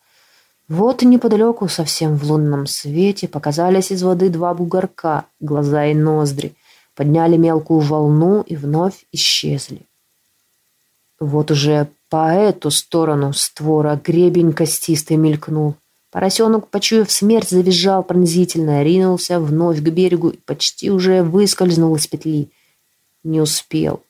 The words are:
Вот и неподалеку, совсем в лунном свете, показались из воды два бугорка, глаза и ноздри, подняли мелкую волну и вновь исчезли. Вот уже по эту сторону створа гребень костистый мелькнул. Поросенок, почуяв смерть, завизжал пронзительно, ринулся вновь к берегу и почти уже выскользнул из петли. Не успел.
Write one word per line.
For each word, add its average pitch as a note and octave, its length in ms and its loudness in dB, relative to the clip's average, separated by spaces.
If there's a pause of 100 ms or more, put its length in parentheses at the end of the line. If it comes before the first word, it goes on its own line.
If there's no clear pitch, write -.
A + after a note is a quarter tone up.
(680)
Вот A3+ 360 -2
и - 20 6
неподалеку, A#3 640 2
совсем D#3 480 -2
в C#3+ 120 -4
лунном D3 380 0
свете, F3 600 -2
показались E3+ 640 -2
из F#3 120 -4
воды F#3 260 2
два F3 240 -2
бугорка, E3+ 680 -4 (160)
глаза D3 460 -2
и D3+ 100 0
ноздри, D3+ 580 -2 (460)
подняли E3 380 2
мелкую D#3+ 420 2
волну D3+ 600 2
и - 160 -8
вновь D#3 560 -4
исчезли. - 720 -4 (1300)
Вот D3+ 320 -2
уже D3 380 2 (220)
по D#3+ 240 0
эту F#3+ 380 0
сторону D3+ 600 -2
створа D3+ 720 -2
гребень F3 480 2
костистый D#3 640 -2
мелькнул. D3+ 600 0 (360)
Поросенок, G#3+ 560 0
почуяв G#3 420 0
смерть, G#3+ 420 0
завизжал F#3 520 2
пронзительно, E3+ 800 0
ринулся F3+ 560 0
вновь D#3+ 400 0
к D3+ 100 -2
берегу E3+ 420 0
и - 140 -12
почти - 460 -6
уже F#3 320 2
выскользнул E3+ 720 2
из D3+ 100 -4
петли. D3+ 440 -6 (760)
Не D#3+ 160 -2
успел. - 720 -2